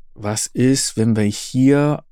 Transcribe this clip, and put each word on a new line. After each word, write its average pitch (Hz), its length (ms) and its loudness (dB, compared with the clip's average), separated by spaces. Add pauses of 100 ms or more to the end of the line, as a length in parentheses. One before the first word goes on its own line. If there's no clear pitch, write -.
(160)
was 110 320 -6
ist, 131 500 0
wenn 110 180 2
wir 107 100 0
hier 143 880 0